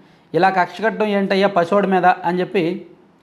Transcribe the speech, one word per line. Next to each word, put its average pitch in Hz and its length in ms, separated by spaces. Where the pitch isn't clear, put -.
ఇలా 180 160
కక్ష 185 340
కట్టడం 214 220
ఏంటయ్యా 196 420
పసివాడి 190 400
మీద 185 180
అని 180 340
చెప్పి 180 480